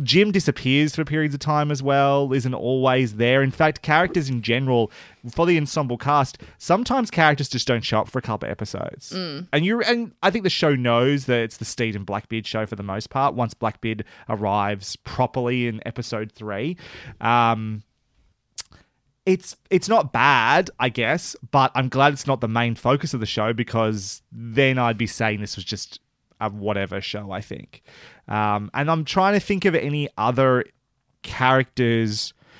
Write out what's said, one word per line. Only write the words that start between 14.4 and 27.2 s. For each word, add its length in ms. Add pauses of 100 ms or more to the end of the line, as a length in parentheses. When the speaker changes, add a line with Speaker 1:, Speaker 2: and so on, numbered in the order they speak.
Speaker 1:
properly 720
in 160
episode 480
three. 460 (420)
Um, 640 (1400)
it's, 320 (120)
it's 200
not 240
bad, 560 (100)
I 100
guess, 460 (160)
but 240
I'm 140
glad 240
it's 140
not 120
the 80
main 280
focus 380
of 60
the 60
show, 260
because 720 (100)
then 460
I'd 200
be 100
saying 340
this 160
was 80
just 340 (400)
a 100
whatever 520
show, 300